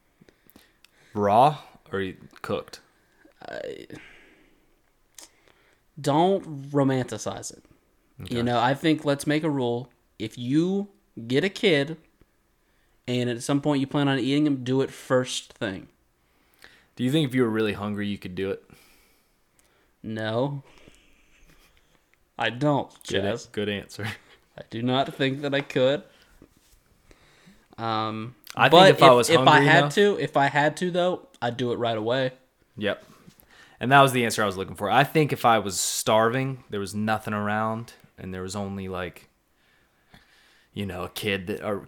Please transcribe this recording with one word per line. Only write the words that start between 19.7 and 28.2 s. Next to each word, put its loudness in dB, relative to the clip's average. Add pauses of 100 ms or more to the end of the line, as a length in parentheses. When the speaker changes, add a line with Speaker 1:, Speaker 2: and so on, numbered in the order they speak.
Speaker 2:
No. -4 (1700)
I -2
don't, 0 (180)
Speaker 1:
Good -2
a-, -2
Speaker 2:
Jazz. -8
Speaker 1:
good -6
answer. -8 (260)
<laughs> -20
Speaker 2:
I -16
do -10
not -2
think -4
that -6
I 0
could. 0 (1700)
Um, -6 (200)